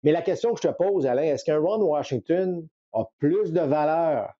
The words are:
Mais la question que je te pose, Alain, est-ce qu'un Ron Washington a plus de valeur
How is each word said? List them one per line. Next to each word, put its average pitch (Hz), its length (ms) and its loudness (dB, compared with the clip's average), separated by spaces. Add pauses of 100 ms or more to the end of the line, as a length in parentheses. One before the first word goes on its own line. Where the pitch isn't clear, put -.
Mais 147 100 4
la 170 120 2
question 226 320 -2
que 226 80 -10
je 175 40 2
te 139 60 0
pose, 185 320 0
Alain, 127 160 2
est-ce 151 240 -2
qu'un 156 140 2
Ron 196 240 0
Washington 165 800 -2 (280)
a 113 100 -2 (160)
plus 175 340 0
de 175 80 2
valeur 151 760 0